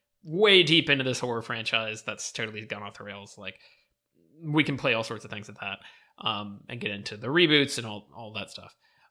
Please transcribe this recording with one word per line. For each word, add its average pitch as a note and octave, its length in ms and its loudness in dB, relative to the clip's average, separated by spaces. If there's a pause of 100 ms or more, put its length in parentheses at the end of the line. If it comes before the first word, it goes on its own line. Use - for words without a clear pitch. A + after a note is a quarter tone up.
(220)
way F#3 400 8
deep D#3 280 6
into C3+ 140 2
this B2+ 160 0
horror A#2 220 -2
franchise A2 600 -4
that's - 300 -8
totally G#2+ 340 -8
gone G#2 160 -8
off G2+ 160 -12
the G#2 60 -16
rails. G2+ 340 -14
Like, F#2+ 160 -12 (880)
we D3+ 220 0
can C#3 120 -4
play B2+ 180 0
all A2+ 100 0
sorts A2+ 200 -8
of G#2+ 60 -14
things G#2 180 -10
with G2+ 120 -20
that, G2 180 -8 (400)
um, G#2 500 -6
and A#2+ 120 -10
get G#2+ 100 -4
into G2+ 260 -10
the A2+ 120 -8
reboots D3+ 500 4
and A#2 80 -8
all, G#2 300 -12
all G#2+ 180 -14
that G2 160 -10
stuff. F2+ 240 -20 (360)